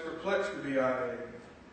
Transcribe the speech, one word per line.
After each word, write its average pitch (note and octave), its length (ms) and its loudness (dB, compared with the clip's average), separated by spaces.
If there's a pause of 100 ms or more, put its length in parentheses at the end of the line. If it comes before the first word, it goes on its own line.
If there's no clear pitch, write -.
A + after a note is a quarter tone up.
perplexed F#3 500 0
the C#3 140 -4
B C3+ 100 2
I C3 120 6
A, - 240 0 (580)